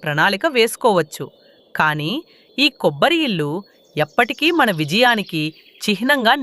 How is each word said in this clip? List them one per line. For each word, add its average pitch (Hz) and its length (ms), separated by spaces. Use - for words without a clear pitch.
ప్రణాళిక 170 440
వేసుకోవచ్చు. 202 680
కానీ 151 360
ఈ 294 100
కొబ్బరి 190 440
ఇల్లు 156 240
ఎప్పటికీ 240 520
మన 247 100
విజయానికి 196 600
చిహ్నంగా 233 580